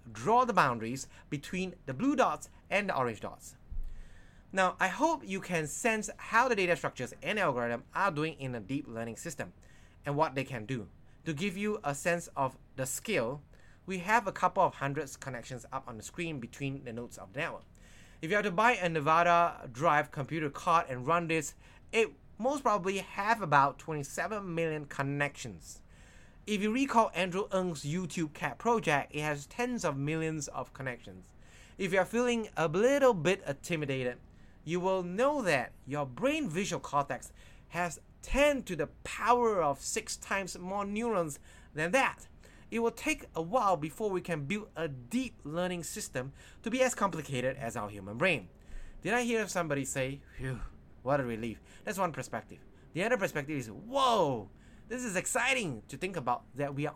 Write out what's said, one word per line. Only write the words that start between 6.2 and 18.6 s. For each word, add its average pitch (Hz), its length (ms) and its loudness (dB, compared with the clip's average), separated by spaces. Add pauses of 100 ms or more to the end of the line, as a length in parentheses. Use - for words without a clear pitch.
the 240 80 2
data 175 180 4
structures 127 380 -4 (100)
and 190 160 -2
algorithm 120 460 0 (100)
are 190 160 2
doing 156 280 -2
in 131 160 -6
a 117 60 -6
deep 135 280 -4
learning 113 280 -6
system - 360 -10 (540)
and 143 100 -2
what 147 180 2
they 135 100 -2
can 123 200 -8
do. 107 220 -4 (400)
To 160 80 -2
give 180 240 -4
you 208 260 -2
a 143 100 0
sense 175 400 0
of 131 220 -2 (200)
the 131 100 -4
scale, 143 560 -2 (420)
we 190 140 -6
have 208 280 2
a 185 60 0
couple 185 300 4
of 160 120 4
hundreds 139 420 -4
connections 123 560 -10
up 131 160 -6
on 117 80 -10
the 107 60 -10
screen 165 380 -6
between 139 440 -6
the 123 80 -8
nodes 117 240 -10
of 95 160 -16
the 127 80 -6
network. 160 220 -6 (580)
If 160 80 -6
you 202 80 2
have 208 80 4
to 208 60 0
buy 220 220 6